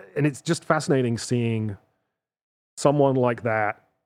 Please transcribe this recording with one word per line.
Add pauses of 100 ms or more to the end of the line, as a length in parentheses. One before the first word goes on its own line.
(160)
and
it's
just
fascinating
seeing (1000)
someone
like
that (200)